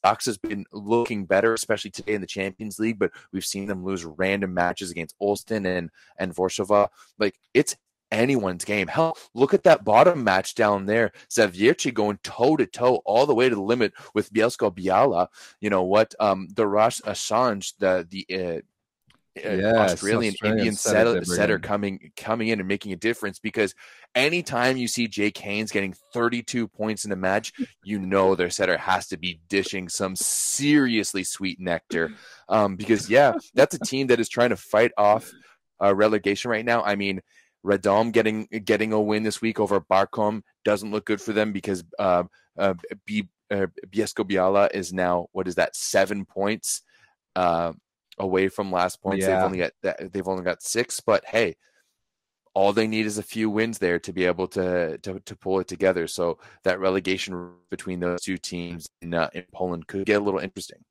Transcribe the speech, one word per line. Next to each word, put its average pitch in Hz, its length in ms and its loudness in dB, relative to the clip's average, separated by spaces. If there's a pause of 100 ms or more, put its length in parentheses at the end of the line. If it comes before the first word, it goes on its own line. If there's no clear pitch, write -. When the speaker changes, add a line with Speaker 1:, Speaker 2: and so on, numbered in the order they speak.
Speaker 1:
Zaksa's 104 320 2
been 104 340 -6
looking 107 540 -2
better, 104 300 4
especially 107 340 -4
today - 240 -6
in 101 80 -2
the 87 60 -10
Champions 98 500 -8
League, 110 220 -2
but 95 100 2 (220)
we've 92 120 -6
seen 98 220 -6
them 95 180 -6
lose 92 220 -6
random 92 480 -2
matches 87 380 -2
against 82 280 -12
Olsztyn 101 460 -2
and, 90 240 -2 (300)
and 90 180 -6
Warsaw. 101 520 2 (280)
Like, 104 220 -2 (160)
it's - 200 2 (360)
anyone's 107 540 0
game. 101 220 -2
Hell, 160 300 -2 (160)
look 135 220 4
at - 80 0
that 160 200 8
bottom 135 400 6
match 95 300 2
down 104 320 2
there. 110 260 2 (180)
Zawiercie 110 600 4
going 104 300 -2
toe-to-toe 123 840 2
all 117 220 4
the 143 80 2
way 123 160 4
to 113 60 0
the 101 80 -4
limit 110 300 0 (200)
with 104 180 -2
Bielsko-Biala. 101 1000 2 (300)
You 104 120 -2
know 92 120 2
what? 101 360 2
Um, 95 340 0
the 107 140 2
Rosh 107 340 2
Assange, 107 800 -2
the, 92 280 0
the, 95 240 -12
uh, 87 300 -4 (760)
uh, 90 140 -8
Speaker 2:
Yes, 101 400 2
Speaker 1:
Australian 104 400 0
Speaker 2:
Australian 107 280 0
Speaker 1:
Indian 104 160 0
Speaker 2:
setter 104 200 0
Speaker 1:
setter, 113 180 4
Speaker 2:
they 87 120 -2
bring 87 100 -2
Speaker 1:
setter 104 200 2
Speaker 2:
in. 82 60 -6
Speaker 1:
coming, 101 540 -6
coming 113 320 -4
in 110 120 0
and 92 100 -6
making 101 240 -4
a - 20 -6
difference, 107 420 -4
because 104 380 -2 (400)
anytime 131 640 0
you 123 100 -4
see 117 220 -2
Jake 104 300 -2
Haynes 104 340 -6
getting 98 200 -2 (200)
thirty-two 120 560 -2
points 107 340 -6
in 104 80 -6
a 95 60 -4
match, 95 340 -2 (320)
you 101 160 -6
know 95 360 4
their 87 140 0
setter 90 280 0
has 92 300 -2
to 90 100 -8
be 82 320 -10
dishing 95 400 -2
some 95 260 -4
seriously 123 1120 0
sweet 92 340 -6
nectar. 82 540 -4 (340)
Um, 98 300 2
because, 101 320 0
yeah, 131 240 6 (200)
that's 143 220 4
a 127 40 -12
team 131 280 -4
that 120 140 4
is 110 80 -2
trying 120 220 2
to 98 40 0
fight 110 420 2
off, 104 320 2 (540)
uh, 101 100 6
relegation 104 560 2
right 113 140 -2
now. 117 180 2
I 101 140 -2
mean, 98 260 -4 (440)
Radom 101 480 4
getting, 110 320 2
getting 110 480 -2
a 107 80 2
win 107 220 0
this 107 180 -4
week 113 180 -2
over 98 220 2
Barkom 104 600 0 (200)
doesn't 104 280 0
look 104 140 -4
good 104 140 -2
for 110 140 -6
them 107 180 2
because, 95 320 -4 (160)
uh, 90 240 4 (340)
uh, 95 180 2 (300)
B-, 107 220 -4 (240)
uh, 98 160 0 (220)
Bielsko-Biala 98 840 2
is 92 200 -6
now, 90 400 0
what 92 160 -4
is 85 60 -8
that, 90 200 0
seven 98 480 -2
points, - 600 -4 (520)
uh, 85 380 0 (440)
away 95 300 0
from 98 240 -6
last 90 300 0
points. 95 240 -2
They've 95 100 2
Speaker 2:
Yeah. 92 80 2
Speaker 1:
only 92 140 -2
got 87 140 -2 (120)
th-, 92 260 -6
they've 90 200 -6
only 92 160 -6
got 87 180 -4
six, - 380 -4
but - 240 0
hey, 110 320 -2 (960)
all 98 180 4
they 110 160 2
need 110 180 -2
is 104 120 -4
a 104 60 -6
few 110 260 -4
wins 110 300 -2
there 87 200 0
to 92 140 -12
be 90 100 -2
able 90 240 0
to, 90 520 -2
to, 95 200 -10
to - 160 -18
pull 95 240 -2
it 92 80 -4
together. 90 400 0
So 85 320 -4 (240)
that 95 160 0
relegation 92 720 -2 (180)
between 92 300 -8
those 87 220 -2
two 92 160 -6
teams 87 500 -10 (140)
in, 85 120 -8
uh, 82 200 0
in 90 180 -12
Poland 87 360 -6
could 98 180 -6
get 104 160 4
a - 20 -6
little 95 160 0
interesting. - 520 -12